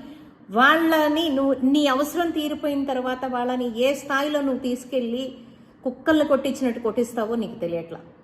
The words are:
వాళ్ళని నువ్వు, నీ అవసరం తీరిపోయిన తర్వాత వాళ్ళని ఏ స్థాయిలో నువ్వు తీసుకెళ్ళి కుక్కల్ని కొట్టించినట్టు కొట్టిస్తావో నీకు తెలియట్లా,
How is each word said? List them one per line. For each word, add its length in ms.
వాళ్ళని 800
నువ్వు, 340
నీ 240
అవసరం 440
తీరిపోయిన 540
తర్వాత 400
వాళ్ళని 540
ఏ 160
స్థాయిలో 460
నువ్వు 180
తీసుకెళ్ళి 760
కుక్కల్ని 400
కొట్టించినట్టు 560
కొట్టిస్తావో 540
నీకు 200
తెలియట్లా, 460